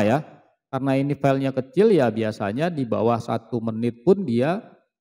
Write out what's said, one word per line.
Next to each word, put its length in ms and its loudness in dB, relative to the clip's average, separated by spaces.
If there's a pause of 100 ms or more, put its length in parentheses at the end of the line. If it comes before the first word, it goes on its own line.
ya. 120 4 (520)
Karena 240 -2
ini 240 -2
filenya 320 0
kecil 400 0
ya 240 4
biasanya 560 -2
di 160 -4
bawah 320 0
satu 400 -6
menit 480 -4
pun 160 4
dia 400 -2 (380)